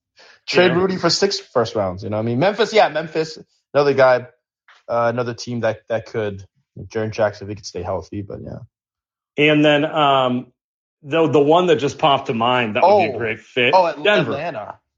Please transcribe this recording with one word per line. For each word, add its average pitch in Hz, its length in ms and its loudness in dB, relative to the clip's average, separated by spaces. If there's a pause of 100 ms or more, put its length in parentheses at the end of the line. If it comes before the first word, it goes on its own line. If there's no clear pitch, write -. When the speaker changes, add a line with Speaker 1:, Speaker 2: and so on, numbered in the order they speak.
(460)
Speaker 1:
Trade - 180 2
Speaker 2:
You 165 100 2
know? 175 60 0
Speaker 1:
Rudy 185 160 0
for 175 140 -2
six 196 280 -2
first - 360 -4
rounds. 98 280 -4
You 104 80 -8
know, 107 80 -4
I 110 40 -4
mean, 120 180 -2
Memphis, 214 320 0
yeah, 196 160 4
Memphis, 160 500 -6 (340)
another 143 220 2
guy, 127 320 4 (640)
uh, 117 260 0
another 120 200 -4
team 120 260 -8
that, 110 280 -4
that 110 180 -4
could, 104 380 -6 (340)
Jaren 110 340 -6
Jackson, 104 340 -2
if 101 40 -10
he 104 60 -10
could 104 100 -18
stay 90 160 -10
healthy, 95 400 -8
but - 200 -14
yeah. 123 160 -14 (800)
Speaker 2:
And 151 280 4
then, 147 200 4
um, 135 680 0 (500)
the, 156 260 0
the 147 120 4
one 160 280 4
that 156 80 4
just 135 220 -4
popped 139 280 2
to 131 80 -4
mind 117 420 0
that 127 60 -2
would 190 240 4
be 139 60 -4
a - 20 -8
Speaker 1:
Oh. 110 40 -8
Speaker 2:
great 110 220 -6
fit, 127 340 -2
Speaker 1:
Oh, 185 120 4
At-, 147 160 -6
Speaker 2:
Denver. 160 300 2
Speaker 1:
Atlanta. 107 480 -10 (180)